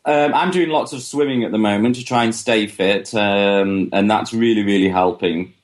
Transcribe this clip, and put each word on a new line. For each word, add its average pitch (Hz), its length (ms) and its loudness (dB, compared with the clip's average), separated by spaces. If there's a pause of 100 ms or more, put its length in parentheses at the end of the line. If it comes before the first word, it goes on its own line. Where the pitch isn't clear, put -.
Um, 147 280 2
I'm 165 180 0
doing 180 180 0
lots 156 240 -2
of 127 100 -10
swimming 135 420 -2
at 82 60 -4
the 107 80 -2
moment 107 380 2
to 127 80 -10
try 120 200 0
and 113 100 0
stay 110 320 0
fit, 98 480 -2
um, 101 800 0
and 101 160 2
that's 107 240 0
really, 113 300 2
really 98 260 2
helping. 92 760 -2